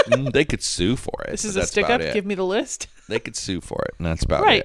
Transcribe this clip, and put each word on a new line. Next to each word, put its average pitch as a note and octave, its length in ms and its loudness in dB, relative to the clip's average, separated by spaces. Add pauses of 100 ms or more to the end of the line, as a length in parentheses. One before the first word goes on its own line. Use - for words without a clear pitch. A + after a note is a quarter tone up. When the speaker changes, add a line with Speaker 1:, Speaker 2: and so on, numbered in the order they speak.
Speaker 1:
Mm, C3+ 280 2
they D3+ 120 4
could - 160 -2
sue F#2+ 340 0
for - 320 -6
it, - 40 -6
Speaker 2:
This - 100 -6
Speaker 1:
but G#3+ 80 -4
Speaker 2:
is F#3+ 60 -6
a F#3+ 60 0
Speaker 1:
that's F3 100 0
Speaker 2:
stick G#3 140 2
Speaker 1:
about A#3+ 160 2
Speaker 2:
up, - 80 -2
Speaker 1:
it. - 40 -2
Speaker 2:
"Give G3+ 140 -2
me G3+ 80 -2
the F#3 100 -2
list." G#3+ 460 -2
<laughs> - 60 -20 (120)
Speaker 1:
They A3+ 100 0
could - 160 -8
sue F#2 240 -4
for - 280 -4
it, - 100 -8
and E2+ 80 -4
that's E2 180 0
about D#2 200 2
Speaker 2:
Right. B3+ 220 6